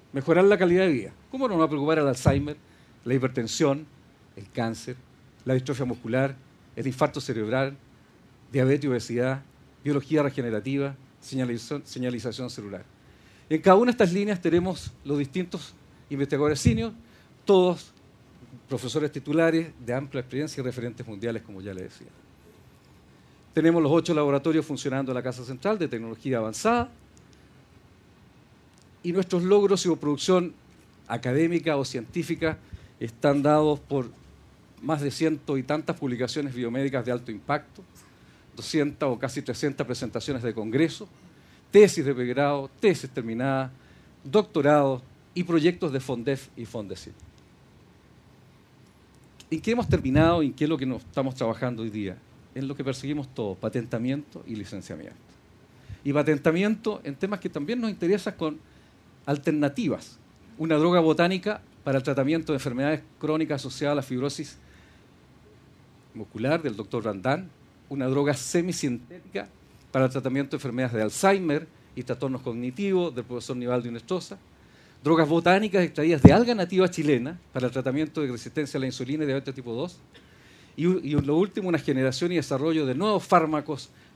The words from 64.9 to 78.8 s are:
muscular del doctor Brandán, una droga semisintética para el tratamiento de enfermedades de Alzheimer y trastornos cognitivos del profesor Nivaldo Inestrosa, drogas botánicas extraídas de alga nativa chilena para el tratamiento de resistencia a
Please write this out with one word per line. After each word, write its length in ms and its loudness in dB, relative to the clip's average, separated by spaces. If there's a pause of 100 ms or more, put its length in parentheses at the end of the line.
muscular 480 -2
del 140 -4
doctor 300 -6
Brandán, 440 -2 (400)
una 200 -4
droga 260 0
semisintética 1160 -4 (440)
para 140 4
el 40 0
tratamiento 400 -4
de 60 -4
enfermedades 360 -4
de 100 0
Alzheimer 640 2 (260)
y 80 -8
trastornos 400 -4
cognitivos 720 -2
del 100 -6
profesor 320 -8
Nivaldo 320 -2
Inestrosa, 480 -8 (680)
drogas 240 6
botánicas 560 4
extraídas 360 2
de 120 12
alga 200 6
nativa 380 2
chilena 480 0 (140)
para 140 -2
el 60 -2
tratamiento 500 -2
de 100 -2
resistencia 440 -6
a 40 -4